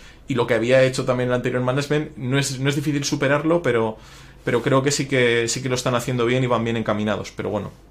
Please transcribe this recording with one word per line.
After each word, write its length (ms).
y 80
lo 100
que 100
había 280
hecho 220
también 240
el 60
anterior 260
management, 560
no 200
es, 220
no 100
es 60
difícil 300
superarlo, 560
pero, 340
pero 180
creo 220
que 80
sí 160
que, 400
sí 160
que 60
lo 60
están 200
haciendo 300
bien 180
y 40
van 180
bien 100
encaminados. 560
Pero 180
bueno, 220